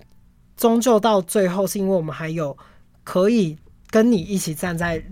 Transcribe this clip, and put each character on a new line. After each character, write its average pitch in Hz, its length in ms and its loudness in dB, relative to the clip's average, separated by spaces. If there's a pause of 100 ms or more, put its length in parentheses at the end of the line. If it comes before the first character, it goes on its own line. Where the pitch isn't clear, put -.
(580)
终 233 240 2
究 220 180 4
到 208 220 2
最 190 260 0
后 190 180 -2
是 202 140 -4
因 190 80 -2
为 190 80 0
我 170 60 0
们 156 120 -8
还 160 160 -10
有 156 280 -6 (460)
可 185 260 0
以 190 280 0 (320)
跟 226 220 4
你 220 60 4
一 185 200 -4
起 170 160 -6
站 170 240 -6
在 170 240 -4 (100)